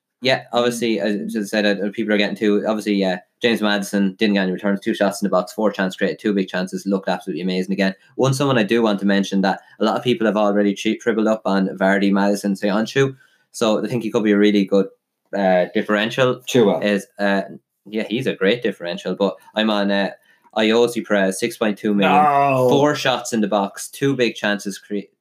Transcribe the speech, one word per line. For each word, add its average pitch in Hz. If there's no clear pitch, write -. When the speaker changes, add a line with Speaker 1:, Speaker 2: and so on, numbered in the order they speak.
Speaker 1:
Yeah, 127
obviously, 117
as 104
I 107
said, 104
uh, 101
people 104
are -
getting 101
two. 104
Obviously, 107
yeah, 92
James 113
Maddison 101
didn't 107
get 98
any -
returns. 98
Two 113
shots 98
in 101
the 92
box, 92
four 110
chances 92
created, 87
two 107
big 98
chances. 92
Looked 98
absolutely 90
amazing 92
again. 95
One 131
someone 135
I 110
do 113
want 104
to 101
mention 98
that 95
a 104
lot 107
of -
people 117
have 104
already 101
tri-, 107
tripled 110
up 110
on 98
Vardy, 98
Maddison, 101
Soyuncu. 113
So 107
I 104
think 120
he 107
could 107
be 104
a 101
really 104
good, 95
uh, 92
differential. 113
Speaker 2:
Chilwell. 98
Speaker 1:
Is, 101
uh, 98
yeah, 104
he's 120
a 85
great 104
differential. 92
But 98
I'm 110
on, 101
uh, 98
Ayoze 113
Perez, 95
six 117
point 107
two 107
million. 147
Speaker 2:
No. 139
Speaker 1:
Four 143
shots 127
in 110
the 101
box, 98
two 139
big 117
chances 101
cre-, 101